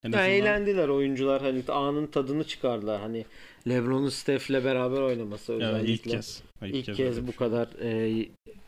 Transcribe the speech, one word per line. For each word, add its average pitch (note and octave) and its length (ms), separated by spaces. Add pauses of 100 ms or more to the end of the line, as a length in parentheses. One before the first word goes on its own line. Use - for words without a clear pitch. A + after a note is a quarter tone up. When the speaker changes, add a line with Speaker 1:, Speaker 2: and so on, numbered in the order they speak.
Speaker 1:
En A#3 80
Speaker 2:
Ya, G#3+ 80
Speaker 1:
azından F#3+ 160
Speaker 2:
eğlendiler G3+ 520
oyuncular, C#3 540
hani C3 260
anın C#3+ 400
tadını C#3+ 360
çıkardılar. G#2+ 580
Hani A2+ 240 (420)
LeBron'un B2+ 420
Steph'le C3+ 400
beraber C3 520
oynaması A#2 520
Speaker 1:
Evet, A2+ 100
Speaker 2:
özellikle. A2 300
Speaker 1:
ilk A2 100
kez. A2+ 400 (180)
İlk G#2 140
Speaker 2:
İlk B2+ 100
Speaker 1:
kez G#2 120
Speaker 2:
kez B2+ 200
Speaker 1:
öyle A#2+ 60
Speaker 2:
bu B2 80
Speaker 1:
bir - 0
şey. - 60
Speaker 2:
kadar, A#2 300 (140)
e, A2 460 (400)